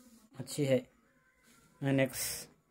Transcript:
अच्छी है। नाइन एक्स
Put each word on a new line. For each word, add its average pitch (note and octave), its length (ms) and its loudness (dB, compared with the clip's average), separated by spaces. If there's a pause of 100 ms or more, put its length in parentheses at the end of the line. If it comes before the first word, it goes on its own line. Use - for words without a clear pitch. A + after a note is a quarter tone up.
(340)
अच्छी - 300 -4
है। C3 140 4 (1000)
नाइन C#3 200 2
एक्स C3 220 0 (480)